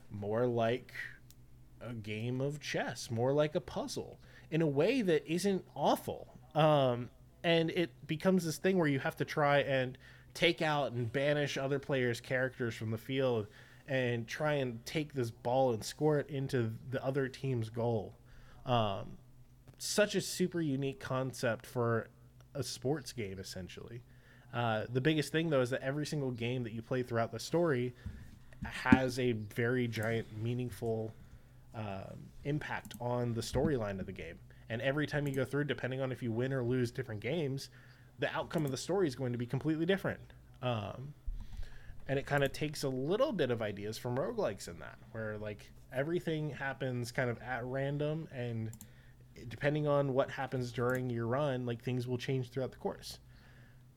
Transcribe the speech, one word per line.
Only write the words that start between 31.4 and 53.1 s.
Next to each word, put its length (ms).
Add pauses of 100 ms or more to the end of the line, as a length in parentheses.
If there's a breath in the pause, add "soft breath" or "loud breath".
um, 440 (260)
impact 560
on 320
the 80
storyline 600
of 60
the 60
game. 260 (300 loud breath)
And 140
every 240
time 200
you 80
go 100
through, 200
depending 360
on 120
if 100
you 80
win 220
or 100
lose 280
different 300
games, 500 (480 loud breath)
the 180
outcome 280
of 60
the 60
story 300
is 80
going 180
to 60
be 80
completely 400
different. 480 (280)
Um, 520 (920 loud breath)
and 100
it 80
kinda 220
takes 340
a 60
little 440
bit 200
of 100
ideas 360
from 180
roguelikes 520
in 120
that, 180 (140)
where, 260
like, 320 (220)
everything 580
happens 600
kind 180
of 100
at 240
random 680
and 400 (760 loud breath)
depending 380
on 260
what 180
happens 420
during 380
your 160
run, 400
like, 160
things 240
will 120
change 320
throughout 220
the 60
course. 400 (800 loud breath)